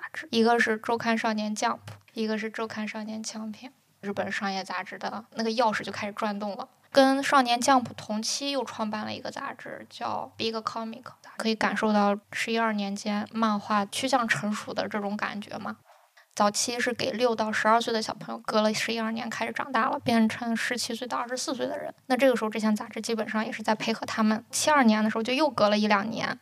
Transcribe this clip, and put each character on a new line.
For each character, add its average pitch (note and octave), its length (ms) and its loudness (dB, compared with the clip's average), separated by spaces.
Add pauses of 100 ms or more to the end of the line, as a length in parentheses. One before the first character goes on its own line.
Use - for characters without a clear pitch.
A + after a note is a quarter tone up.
(140)
志， - 180 -10
一 A3+ 100 4
个 A#3 180 6
是 A3+ 180 2
《周 A#3 200 -2
刊 A3+ 180 0
少 A3 180 0
年 G#3+ 220 -4
Jump》， A#3 220 -2 (360)
一 A3 120 -4
个 A3 120 -2
是 G#3+ 120 -6
周 A3 160 -6
刊 G#3+ 220 -6
少 A3 160 -10
年 A3 200 -10
Champion。 A3 480 -10 (300)
日 G3+ 120 -6
本 G3 180 -4
商 G3 200 -2
业 F#3+ 120 -4
杂 F#3 200 -6
志 - 140 -12
的 G#3 280 -8 (100)
那 A3+ 80 -4
个 A3+ 80 0
钥 A3 220 4
匙 - 100 -2
就 F#3+ 80 -6
开 - 160 -6
始 G3+ 60 -8
转 G#3 260 -4
动 G3+ 160 -6
了。 B3 120 -10 (240)
跟 C4+ 300 6
《少 C#4 200 6
年 A#3+ 180 2
Jump》 B3+ 260 6 (100)
同 G#3+ 260 -6
期 C#4 300 -2
又 C4+ 120 -2
创 A3 260 -4
办 G#3+ 160 -6
了 A3 80 -6
一 G3+ 60 -8
个 - 100 -8
杂 - 240 -8
志， - 360 -14
叫 A#3 480 -6
《Big A3+ 160 -2
Comic》。 A3+ 500 -6 (320)
可 - 120 -4
以 A3 60 2
感 G#3 240 0
受 G#3+ 160 2
到 G3+ 240 4 (140)
十 - 200 -4
一、 A3+ 60 0
二 A3+ 160 0
年 G3+ 220 -2
间 G#3 360 -4
漫 A3 280 0
画 G3+ 260 0
趋 - 220 -2
向 B3 200 2
成 G#3 240 0
熟 - 220 -6
的 - 140 -2
这 G#3 120 -4
种 G3+ 160 -4
感 G3+ 240 -4
觉 - 200 -10
嘛。 G#3+ 180 -8 (560)
早 G#3 160 4
期 A#3+ 300 -2
是 B3 140 0
给 - 180 -2
六 A3+ 240 2
到 G#3+ 160 0
十 - 160 0
二 A3+ 120 8
岁 A#3 140 0
的 A3 80 0
小 - 120 -4
朋 - 200 -12
友， A3+ 120 -10
隔 G#3+ 160 2
了 G#3+ 120 2
十 A3 200 -2
一、 A3+ 60 -2
二 A3 120 -2
年 A3+ 180 -6
开 A3+ 160 -4
始 A#3 60 -4
长 B3+ 200 -6
大 A#3 180 2
了， C#4 100 -2
变 A3+ 280 4
成 A#3 280 -2
十 B3 200 -2
七 A#3 200 -4
岁 B3 120 -8
到 B3+ 100 -4
二 B3 100 -4
十 B3 100 -6
四 C#4 160 -4
岁 B3 140 -2
的 D4 100 -6
人。 - 160 -8 (140)
那 C4 100 2
这 C4+ 100 6
个 B3 80 6
时 A3+ 80 -2
候， G#3+ 60 0
这 A3 100 -4
些 G#3+ 140 4
杂 A3+ 140 -2
志 - 140 -10
基 A3+ 120 -4
本 G#3+ 160 -2
上 A3 160 -2
也 B3+ 60 -6
是 B3 100 -10
在 A3 140 2
配 A3+ 180 -2
合 A3 120 -6
他 - 180 0
们。 G#3+ 260 2
七 - 220 2
二 C#4+ 120 6
年 G#3+ 200 6
的 G#3+ 60 4
时 A3 80 -2
候， A3+ 60 0
就 A#3 100 -2
又 D4 160 4
隔 G#3 200 4
了 G#3 80 4
一 G#3+ 80 2
两 G#3 240 2
年， A3+ 320 -4